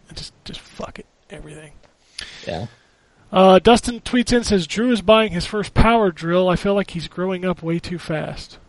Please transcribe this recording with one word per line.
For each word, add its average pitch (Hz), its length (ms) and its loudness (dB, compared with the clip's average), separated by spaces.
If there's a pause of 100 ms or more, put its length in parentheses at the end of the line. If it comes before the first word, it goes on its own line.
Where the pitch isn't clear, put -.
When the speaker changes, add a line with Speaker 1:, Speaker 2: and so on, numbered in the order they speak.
(100)
Speaker 1:
I - 20 -20
just, - 220 -16 (100)
just - 160 -16
fuck - 380 -14
it. - 80 -18 (240)
Everything. 151 420 -18 (760)
Speaker 2:
Yeah. 85 200 -6 (640)
Speaker 1:
Uh, 190 280 6
Dustin 233 400 2
tweets - 360 -2
in, 233 80 0
says, 185 220 0
"Drew 240 260 0
is 214 80 0
buying 214 320 4
his 175 140 -4
first - 260 -6
power 226 380 4
drill. 170 400 0
I 170 60 2
feel 202 180 -2
like 196 160 -2
he's 160 180 -10
growing 185 380 -6
up 180 160 -4
way 165 160 -2
too 175 200 -8
fast." 151 600 -8 (100)